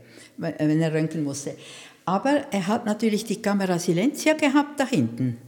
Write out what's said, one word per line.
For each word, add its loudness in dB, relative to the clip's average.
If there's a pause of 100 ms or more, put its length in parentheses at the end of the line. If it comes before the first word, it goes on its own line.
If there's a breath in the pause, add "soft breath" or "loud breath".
(380 loud breath)
wenn, -6
wenn 2
er 0
röntgen -2
musste. -6 (480 loud breath)
Aber 0
er -2
hat 0
natürlich 0
die -4
Kamera 0
Silencia 2
gehabt 2
da 0
hinten. 0 (120)